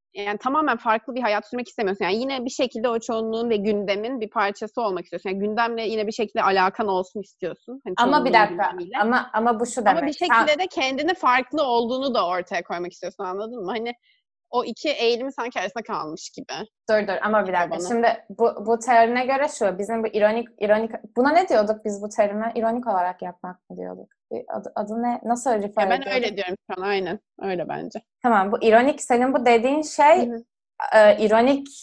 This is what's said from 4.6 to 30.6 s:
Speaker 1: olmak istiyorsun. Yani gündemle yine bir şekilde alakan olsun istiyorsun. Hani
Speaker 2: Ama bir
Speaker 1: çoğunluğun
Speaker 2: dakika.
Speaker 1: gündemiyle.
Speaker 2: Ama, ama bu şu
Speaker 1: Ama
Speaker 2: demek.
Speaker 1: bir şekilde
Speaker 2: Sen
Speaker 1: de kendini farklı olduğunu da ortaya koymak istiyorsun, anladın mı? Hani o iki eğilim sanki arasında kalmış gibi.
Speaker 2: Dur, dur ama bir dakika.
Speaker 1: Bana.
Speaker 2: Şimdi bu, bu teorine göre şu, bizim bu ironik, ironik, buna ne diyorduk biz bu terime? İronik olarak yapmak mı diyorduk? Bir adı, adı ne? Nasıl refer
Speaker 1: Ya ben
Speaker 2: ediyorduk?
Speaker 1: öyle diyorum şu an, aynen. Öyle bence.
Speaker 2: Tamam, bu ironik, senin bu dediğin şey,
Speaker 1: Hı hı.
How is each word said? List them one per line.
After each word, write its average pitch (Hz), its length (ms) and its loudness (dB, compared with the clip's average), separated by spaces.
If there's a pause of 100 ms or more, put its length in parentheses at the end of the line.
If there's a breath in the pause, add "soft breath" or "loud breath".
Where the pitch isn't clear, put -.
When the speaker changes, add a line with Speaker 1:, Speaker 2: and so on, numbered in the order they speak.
Speaker 1:
olmak 185 220 -4
istiyorsun. 170 260 -10
Yani 190 100 -4
gündemle 226 480 -2
yine 214 200 -4
bir 226 40 -6
şekilde 220 320 -4
alakan 190 440 2
olsun 190 340 -4
istiyorsun. 190 640 -12
Hani 185 120 -6
Speaker 2:
Ama 254 280 4
bir 240 80 2
Speaker 1:
çoğunluğun - 0 -
Speaker 2:
dakika. 202 300 4
Speaker 1:
gündemiyle. 180 360 -6
Speaker 2:
Ama, 226 340 0
ama 226 260 0
bu 240 60 -4
şu 240 160 -6
Speaker 1:
Ama 208 80 4
Speaker 2:
demek. 320 180 4
Speaker 1:
bir 302 60 -4
şekilde 302 340 2
Speaker 2:
Sen 302 120 2
Speaker 1:
de 381 80 -2
kendini 285 460 -2
farklı 262 500 0
olduğunu 247 500 0
da 196 140 0
ortaya 180 360 -4
koymak 175 300 -8
istiyorsun, 190 300 -12
anladın 208 420 -8
mı? 185 60 -6
Hani 233 220 -6 (600)
o 240 120 0
iki 269 240 -6
eğilim 240 420 0
sanki 247 280 -8
arasında 220 240 -6
kalmış 156 460 -8
gibi. - 240 -16 (360)
Speaker 2:
Dur, 214 180 2
dur 185 140 -2
ama 208 260 2
bir 185 60 -4
dakika. 175 180 0
Speaker 1:
Bana. 175 160 -6
Speaker 2:
Şimdi 233 420 0
bu, 208 360 -2
bu 226 140 0
teorine 240 460 4
göre 269 220 0 (120)
şu, 185 180 0
bizim 220 260 -4
bu 220 40 -2
ironik, 214 400 2 (120)
ironik, 214 320 2 (260)
buna 262 120 4
ne 359 200 2
diyorduk 214 360 0
biz 202 160 -6
bu 208 80 -8
terime? 214 460 0
İronik 233 320 -2
olarak 180 340 -2
yapmak 180 480 -14
mı 180 80 -16
diyorduk? - 300 -12 (240)
Bir - 160 -8
adı, - 280 -10
adı 214 280 -6
ne? 240 200 -4
Nasıl 240 280 -2
refer 208 320 -2
Speaker 1:
Ya 196 60 2
ben 254 120 2
Speaker 2:
ediyorduk? 285 120 -6
Speaker 1:
öyle 220 240 -2
diyorum 185 180 -6 (160)
şu 180 100 -8
an, 196 60 -4
aynen. 196 320 -2 (220)
Öyle 180 280 -4
bence. 156 300 -8 (240)
Speaker 2:
Tamam, 208 280 4
bu 233 120 -2
ironik, 240 380 6
senin 247 320 2
bu 269 120 0
dediğin 247 360 4
şey, 294 480 4
Speaker 1:
Hı 233 40 -6
hı. 233 100 -10 (500)